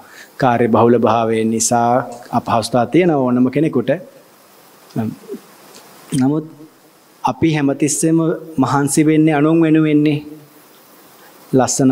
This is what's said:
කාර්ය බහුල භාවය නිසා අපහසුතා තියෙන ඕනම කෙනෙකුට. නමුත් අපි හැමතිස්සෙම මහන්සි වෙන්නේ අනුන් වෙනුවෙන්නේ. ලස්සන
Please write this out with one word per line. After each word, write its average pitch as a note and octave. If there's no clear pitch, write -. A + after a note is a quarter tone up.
කාර්ය A#2+
බහුල A#2
භාවය A2+
නිසා A#2+
අපහසුතා A#2
තියෙන F3
ඕනම B2+
කෙනෙකුට. D#3
නමුත් D3
අපි C3
හැමතිස්සෙම D3
මහන්සි C#3
වෙන්නේ D#3
අනුන් D#3
වෙනුවෙන්නේ. D3+
ලස්සන C3